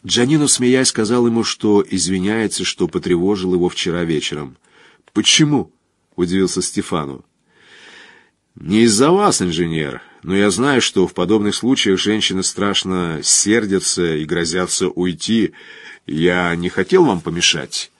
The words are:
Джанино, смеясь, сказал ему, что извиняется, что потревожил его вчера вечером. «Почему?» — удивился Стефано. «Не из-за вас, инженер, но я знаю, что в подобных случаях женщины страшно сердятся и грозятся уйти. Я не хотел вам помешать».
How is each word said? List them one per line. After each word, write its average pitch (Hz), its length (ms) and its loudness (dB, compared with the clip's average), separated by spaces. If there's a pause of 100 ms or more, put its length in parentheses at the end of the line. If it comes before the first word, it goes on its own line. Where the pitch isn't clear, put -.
Джанино, 135 420 2
смеясь, 127 420 2
сказал 117 360 0
ему, 117 180 2
что 101 440 2
извиняется, 95 760 -2
что - 240 -2
потревожил 92 640 0
его 87 160 2
вчера 87 340 -4
вечером. 73 540 -4 (560)
«Почему?» — 151 580 2 (440)
удивился 90 460 0
Стефано. 76 600 -6 (1300)
«Не 104 280 2
из-за 117 260 4
вас, 196 320 2
инженер, 80 600 -2 (200)
но 90 140 -4
я 101 160 4
знаю, 127 300 2
что 95 260 2
в - 60 -12
подобных 101 420 0
случаях 110 440 0
женщины 101 440 -2
страшно 92 800 -4
сердятся 95 920 0
и 78 100 -4
грозятся 85 640 -2
уйти. 90 640 -2 (520)
Я 87 500 0
не 87 140 -4
хотел 175 360 2
вам 101 140 0
помешать». 82 800 -4